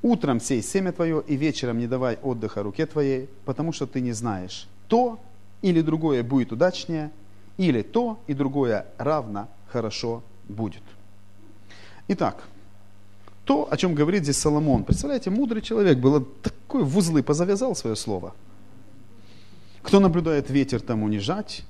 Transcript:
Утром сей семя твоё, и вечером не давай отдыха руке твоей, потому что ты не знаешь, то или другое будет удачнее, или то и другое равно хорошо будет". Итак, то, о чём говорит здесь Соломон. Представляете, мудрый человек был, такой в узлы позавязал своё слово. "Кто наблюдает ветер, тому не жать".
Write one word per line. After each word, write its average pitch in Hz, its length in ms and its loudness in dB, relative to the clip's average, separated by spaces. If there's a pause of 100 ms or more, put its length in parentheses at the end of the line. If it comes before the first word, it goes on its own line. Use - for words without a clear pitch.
Утром 156 400 4
сей 120 200 2
семя 190 300 0
твоё, 165 300 0
и 147 160 0
вечером 131 400 0
не 120 100 0
давай 127 340 0
отдыха 110 420 -2
руке 104 240 -2
твоей, 139 420 0 (160)
потому 156 260 -2
что 151 140 -4
ты 127 160 -4
не 123 100 0
знаешь, 107 560 -4 (220)
то 233 280 4 (440)
или 175 180 6
другое 156 440 2
будет 123 280 2
удачнее, 156 580 0 (460)
или 139 280 4
то 226 440 0
и 147 60 -2
другое 135 520 0 (120)
равно 117 500 -2 (240)
хорошо 117 520 -4 (260)
будет". 101 340 -4 (1300)
Итак, 175 340 -2 (1040)
то, 285 260 4
о 147 60 0
чём 180 180 2
говорит 160 280 4
здесь 139 160 0
Соломон. 147 440 4
Представляете, 262 460 0
мудрый 226 320 0
человек 196 380 6
был, 139 200 6
такой - 640 -4
в 143 140 2
узлы 165 260 4
позавязал 190 520 2
своё 110 200 -2
слово. 92 400 -4 (1500)
"Кто 196 180 8
наблюдает 165 480 4
ветер, 135 320 2
тому 107 260 0
не 104 120 0
жать". 170 500 -4